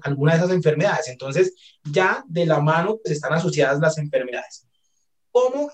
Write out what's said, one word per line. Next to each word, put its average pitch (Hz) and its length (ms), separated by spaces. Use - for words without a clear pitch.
alguna 143 300
de 165 60
esas 180 120
enfermedades. 160 560
Entonces, 139 760
ya 185 440
de 170 180
la 156 140
mano, 170 420
pues, 156 140
están 139 180
asociadas 147 460
las 156 180
enfermedades. 131 680
¿Cómo 254 420